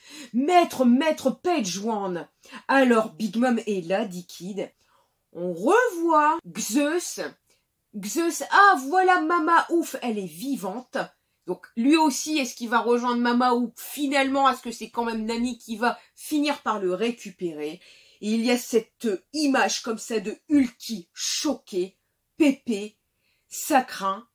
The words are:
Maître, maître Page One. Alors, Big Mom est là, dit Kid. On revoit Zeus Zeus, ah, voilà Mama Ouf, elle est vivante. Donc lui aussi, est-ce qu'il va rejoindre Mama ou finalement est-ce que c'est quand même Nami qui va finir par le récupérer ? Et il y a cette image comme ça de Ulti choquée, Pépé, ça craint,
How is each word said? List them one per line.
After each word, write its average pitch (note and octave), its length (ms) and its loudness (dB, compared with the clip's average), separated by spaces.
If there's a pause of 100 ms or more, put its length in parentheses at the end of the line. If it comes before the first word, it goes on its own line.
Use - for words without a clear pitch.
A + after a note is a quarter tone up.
(320)
Maître, D4 520 2
maître C4+ 460 4
Page B3 480 -2
One. G3 500 -4 (400)
Alors, A#3+ 420 4
Big G#3+ 260 -6
Mom A#3 300 2
est F#3+ 200 -2
là, F#3+ 180 0
dit F3+ 220 -10
Kid. F#3 460 -10 (600)
On F3 200 -6
revoit E4 840 2 (200)
Zeus C#4+ 600 -2 (840)
Zeus, E4 460 -2
ah, G4 260 8 (100)
voilà F#4 340 4
Mama E4 500 2
Ouf, E4+ 320 -2
elle A3+ 160 -4
est G3 60 -6
vivante. G3 720 -8 (500)
Donc F3+ 200 -8 (100)
lui C#4 200 4
aussi, D#4 420 0
est-ce B3+ 160 -4
qu'il A#3 140 -10
va A#3 120 2
rejoindre A#3+ 400 0
Mama B3 340 2
ou A#3+ 220 -2
finalement C4+ 720 0
est-ce B3 140 0
que A#3+ 80 -8
c'est A3 200 -12
quand A#3+ 140 -4
même A3+ 220 -4
Nami A#3 320 -4
qui A3+ 180 -10
va A3 220 0 (160)
finir D4 480 -2
par G#3+ 160 -2
le F#3 160 -2
récupérer ? F3+ 840 -6 (400)
Et G#3 100 -4
il A3+ 140 0
y B3 60 0
a A#3+ 60 4
cette - 520 -4 (240)
image C4+ 500 0
comme A3+ 160 -6
ça A3+ 220 -4
de - 180 -8 (100)
Ulti A#3+ 640 0
choquée, - 840 -4 (380)
Pépé, G#3+ 600 0 (520)
ça - 340 0
craint, G3 520 -6